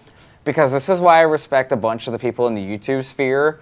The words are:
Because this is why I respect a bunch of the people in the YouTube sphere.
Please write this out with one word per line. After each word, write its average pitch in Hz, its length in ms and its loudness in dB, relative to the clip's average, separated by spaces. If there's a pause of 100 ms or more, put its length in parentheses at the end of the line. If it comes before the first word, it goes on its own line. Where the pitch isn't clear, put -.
(440)
Because 147 280 2
this 135 160 -4
is 185 120 0
why 170 180 6
I 165 40 6
respect 147 480 0
a 139 60 0
bunch 113 320 -4
of 120 40 -6
the 117 60 -8
people 120 300 -2
in 113 80 -4
the 101 40 -6
YouTube 107 440 -6
sphere. 139 580 -2